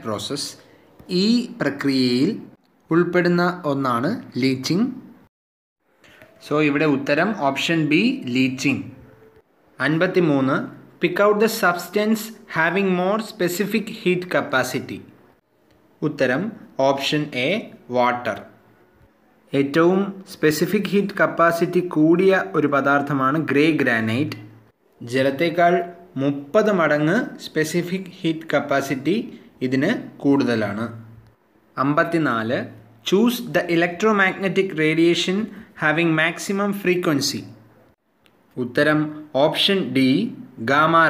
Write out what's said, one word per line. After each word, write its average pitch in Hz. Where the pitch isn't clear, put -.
process. 120
ഈ -
പ്രക്രിയയിൽ 139
ഉൾപ്പെടുന്ന 175
ഒന്നാണ് 135
leaching. 135
So, 151
ഇവിടെ 147
ഉത്തരം 156
option 160
B, 175
leaching. 131
അൻപത്തിമൂന്ന്, 156
pick 175
out 208
the 220
substance 208
having 170
more 196
specific 196
heat 180
capacity. 127
ഉത്തരം 143
option 147
എ, -
water. 120
ഏറ്റവും 165
specific 170
heat 196
capacity 170
കൂടിയ 175
ഒരു 143
പദാർത്ഥമാണ് 139
grey 143
granite. 117
ജലത്തേക്കാൾ 160
മുപ്പത് 175
മടങ്ങ് 151
specific 175
heat 160
capacity 143
ഇതിന് 135
കൂടുതലാണ്. 117
അമ്പത്തിനാല്, 143
choose 233
the 170
electromagnetic 190
radiation 170
having 160
maximum 196
frequency. 170
ഉത്തരം 147
ഓപ്ഷൻ 190
ഡി, 131
ഗാമ 156